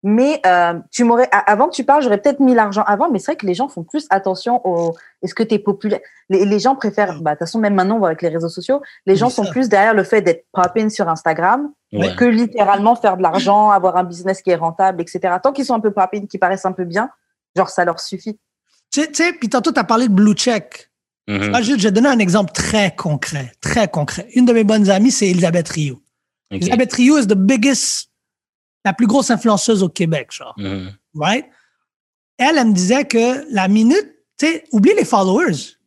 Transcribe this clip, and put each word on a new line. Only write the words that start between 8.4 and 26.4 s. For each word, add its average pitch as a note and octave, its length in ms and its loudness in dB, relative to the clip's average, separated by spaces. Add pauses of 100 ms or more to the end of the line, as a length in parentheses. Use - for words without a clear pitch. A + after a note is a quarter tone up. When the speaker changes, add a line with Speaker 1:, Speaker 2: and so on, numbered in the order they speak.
Speaker 1:
sociaux, G#3+ 320 -4 (240)
les F#3+ 100 4
Speaker 2:
Oui, F#3 40 0
Speaker 1:
gens A#3+ 120 0
sont A#3+ 120 -4
Speaker 2:
ça. F#3+ 80 -4
Speaker 1:
plus B3 180 -2
derrière G#3 260 2
le G3 100 2
fait G#3+ 180 0
d'être E3+ 300 -2
pop-in G3 380 0
sur G3+ 180 -4
Instagram F3 640 0 (200)
Speaker 3:
Ouais. F#3 220 -2
Speaker 1:
que A#3+ 100 0
littéralement A3 680 2
faire G3 220 0
de F#3 60 -4
l'argent, G3+ 480 2
avoir F#3 260 2
un F3+ 80 2
business F3+ 380 -6
qui - 80 -2
est F3 60 2
rentable, E3+ 460 -2
et E3 60 -6
cetera. F3+ 320 -4
Tant C#4 120 0
qu'ils C#4 120 -6
sont B3 100 -2
un A3+ 60 -2
peu G#3+ 120 0
pop-in, G3+ 340 -2
qui G3+ 120 -12
paraissent F#3+ 280 -2
un F#3 60 -4
peu F3+ 120 -6
bien, G3 260 -6 (460)
genre, F3+ 140 0
ça F3+ 140 -2
leur E3+ 140 -4
suffit. G#3 400 -12 (540)
Speaker 2:
Tu C4+ 80 -2
sais, D#4 80 -2
tu D#4 160 -2
sais, F4 80 0
puis C#4+ 160 -6
tantôt, C4 240 0
t'as C4 120 0
parlé A#3 220 2
de G#3+ 60 2
blue G3+ 220 4
check. - 540 -4 (380)
Speaker 3:
Mhm. G#2 240 -4
Speaker 2:
Moi, A#3 120 0
je, A3+ 100 0
je A3+ 100 0
vais G#3+ 80 2
donner A3+ 180 2
un B3 120 2
exemple F#3+ 320 0
très G3+ 420 -2
concret, C#3 560 -6 (100)
très A3 280 0
concret. D#3 480 -6
Une B3 80 4
de A#3+ 80 4
mes A3+ 100 4
bonnes G#3 280 2
amies, G#3 200 4
c'est G3+ 180 0
Elisabeth F3 400 0
Rioux. C#3+ 320 -6 (520)